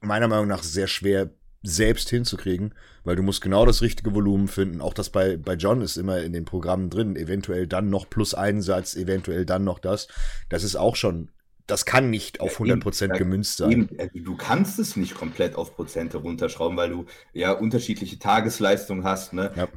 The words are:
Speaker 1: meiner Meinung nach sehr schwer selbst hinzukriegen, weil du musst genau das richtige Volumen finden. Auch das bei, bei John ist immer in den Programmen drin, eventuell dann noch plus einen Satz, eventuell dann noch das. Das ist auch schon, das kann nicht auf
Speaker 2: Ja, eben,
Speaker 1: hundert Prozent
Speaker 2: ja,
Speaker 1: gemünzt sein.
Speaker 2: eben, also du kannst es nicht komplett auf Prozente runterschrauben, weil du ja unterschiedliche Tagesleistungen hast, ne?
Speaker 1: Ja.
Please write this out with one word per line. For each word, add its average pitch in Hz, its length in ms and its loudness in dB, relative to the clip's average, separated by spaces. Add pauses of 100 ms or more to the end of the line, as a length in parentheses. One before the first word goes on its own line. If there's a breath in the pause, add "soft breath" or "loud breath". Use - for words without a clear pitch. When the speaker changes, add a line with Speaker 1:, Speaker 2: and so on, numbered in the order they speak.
Speaker 1:
meiner 107 260 2
Meinung 107 220 4
nach 90 160 -2
sehr 90 240 -2
schwer 95 420 2 (320)
selbst 107 480 2
hinzukriegen, 107 640 -2 (280 soft breath)
weil 87 140 0
du 92 80 2
musst 98 160 0
genau 98 260 6
das 120 160 6
richtige 110 320 0
Volumen 101 320 4
finden. 95 340 -2
Auch 85 140 -4
das - 160 -6
bei, 95 260 2
bei 80 180 -4
John 101 280 2
ist 92 140 -4
immer 92 260 0
in 85 100 -4
den 85 120 -4
Programmen 90 460 -2
drin, 98 260 0
eventuell 90 500 -2
dann 92 240 0
noch 98 180 -2
plus - 260 0
einen 104 280 2
Satz, 92 320 0
eventuell 92 500 -2
dann 92 200 0
noch 92 160 -2
das. 98 260 -2 (420 loud breath)
Das 85 140 -2
ist 98 140 -2
auch 110 180 2
schon, 85 380 -2 (340)
das - 180 -2
kann 131 260 4
nicht - 280 -4
auf 92 120 -2
Speaker 2:
Ja, - 20 -4
eben, - 80 -8
Speaker 1:
hundert 107 220 4
Prozent 98 320 0
Speaker 2:
ja, 92 40 0
Speaker 1:
gemünzt 95 380 0
sein. 104 160 4
Speaker 2:
eben, 117 160 4 (100)
also - 160 -6
du 85 220 -8
kannst 170 420 0
es 220 160 -2
nicht - 220 -4
komplett - 400 -2
auf - 180 -8
Prozente 82 440 -6
runterschrauben, 82 580 -2
weil 87 140 2
du 87 160 -8 (260 loud breath)
ja 90 180 0
unterschiedliche 107 680 -2
Tagesleistungen 101 800 0
hast, 95 300 -2
ne? 95 240 -2
Speaker 1:
Ja. 90 100 -2 (100)